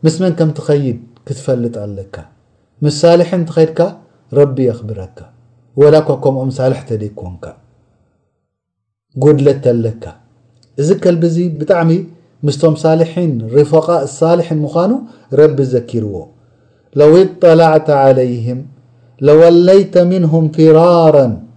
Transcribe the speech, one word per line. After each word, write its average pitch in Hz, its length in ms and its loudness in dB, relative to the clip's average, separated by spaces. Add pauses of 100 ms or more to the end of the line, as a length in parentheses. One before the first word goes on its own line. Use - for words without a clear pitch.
ምስ 160 160 -2
መን 185 180 -2
ከም 160 180 -2
ትኸይድ 143 460 -4 (240)
ክትፈልጥ 120 560 -8
ኣለካ። 101 360 -14 (680)
ምስ 147 140 -2
ሳልሒን 175 480 2
ትኸይድካ 160 360 -2 (520)
ረቢ 135 300 0
የኽብረካ። 110 560 -8 (580)
ወላ 147 200 4
እኳ 151 120 0 (100)
ከምኦም 131 320 -4
ሳልሕ 127 340 -4
ተደይኮንካ፣ 104 600 -12 (1700)
ጉድለት 139 500 0
ኣለካ። 117 380 -4 (760)
እዚ 147 180 -2
ከልቢ 175 280 -2
እዚ 165 140 -2 (160)
ብጣዕሚ 165 360 -2 (520)
ምስቶም 147 340 0
ሳልሒን 165 560 -2 (180)
ሪፈቃ 147 380 2 (200)
ሳልሒን 165 520 -2
ምዃኑ 170 320 -2 (400)
ረቢ 143 320 2
ዘኪርዎ። 117 500 -6 (800)
ለው 147 220 4
ኢጠላዕተ 165 800 2
ዐለይህም 127 640 0 (600)
ለወለይተ 170 760 4 (100)
ሚንሁም 165 460 0
ፊራራን 160 840 4 (240)